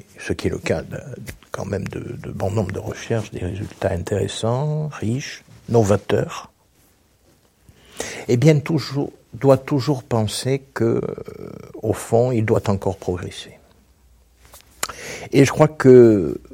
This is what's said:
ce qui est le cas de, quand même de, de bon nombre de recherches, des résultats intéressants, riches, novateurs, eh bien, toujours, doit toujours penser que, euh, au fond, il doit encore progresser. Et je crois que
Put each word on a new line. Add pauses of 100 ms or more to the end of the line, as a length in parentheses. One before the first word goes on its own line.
(200)
ce
qui
est
le
cas
de, (520)
quand
même
de,
de
bon
nombre
de
recherches,
des
résultats
intéressants,
riches, (240)
novateurs, (1800)
eh
bien,
toujours, (200)
doit
toujours
penser (100)
que,
euh, (300)
au
fond,
il
doit
encore
progresser. (1700)
Et
je
crois
que (120)